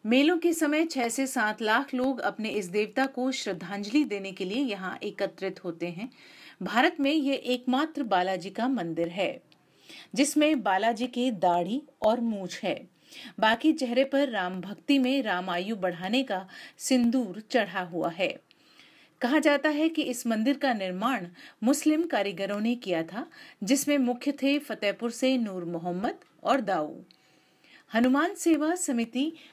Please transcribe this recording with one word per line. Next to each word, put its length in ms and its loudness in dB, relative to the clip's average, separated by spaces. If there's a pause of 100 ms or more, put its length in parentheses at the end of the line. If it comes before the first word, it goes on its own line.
मेलों 320 4
के 160 2
समय 320 2
छह 240 -2
से 180 -2
सात 340 -2
लाख 320 2
लोग 260 0
अपने 300 -4
इस 160 -2
देवता 400 -2
को 260 -4
श्रद्धांजलि 720 -2
देने 280 -4
के 140 -6
लिए 180 -2
यहाँ 400 -6
एकत्रित 600 -6
होते 240 -6
हैं। 220 -10 (540)
भारत 360 2
में 120 2
ये 220 2
एकमात्र 680 -2
बालाजी 460 0
का 180 -2
मंदिर 400 -2
है, 340 -4 (760)
जिसमें 480 4
बालाजी 440 2
की 240 0
दाढ़ी 500 2 (200)
और 180 4
मूछ 440 -4
है। 260 -4 (500)
बाकी 340 4
चेहरे 300 0
पर 260 2
राम 320 -4
भक्ति 380 0
में 240 2
राम 260 -2
आयु 260 -2
बढ़ाने 480 0
का 240 -4 (300)
सिंदूर 760 2
चढ़ा 300 2
हुआ 280 -4
है। 300 -2 (840)
कहा 180 4
जाता 300 4
है 200 2
कि 120 -2
इस 260 -4
मंदिर 300 2
का 160 0
निर्माण 540 -2 (360)
मुस्लिम 400 4
कारीगरों 560 -2
ने 160 0
किया 280 -2
था, 240 -8 (360)
जिसमें 340 2
मुख्य 340 0
थे 280 0
फतेहपुर 520 -4
से 260 2
नूर 280 -4
मोहम्मद 500 -4 (280)
और 180 2
दाऊ। 320 -2 (1000)
हनुमान 400 4
सेवा 420 2
समिति 580 -2 (200)